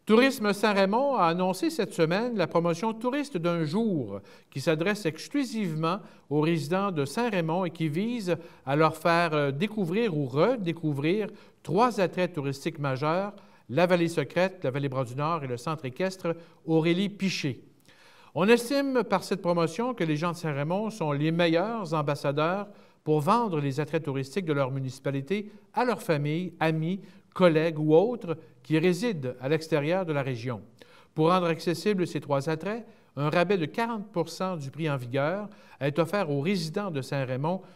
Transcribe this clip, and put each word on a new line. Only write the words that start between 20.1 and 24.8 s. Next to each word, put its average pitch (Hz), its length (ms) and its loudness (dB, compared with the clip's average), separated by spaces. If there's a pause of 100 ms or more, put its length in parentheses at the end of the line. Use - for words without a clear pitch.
gens 170 160 -2
de 165 40 -8
Saint-Raymond 165 540 -2
sont 151 220 -2
les 147 180 0
meilleurs 170 640 2
ambassadeurs 151 720 0 (380)
pour 151 160 2
vendre 190 400 2
les 139 180 -2
attraits 151 240 -2
touristiques 139 440 -4
de 156 80 2
leur 135 180 0
municipalité 139 800 -4 (200)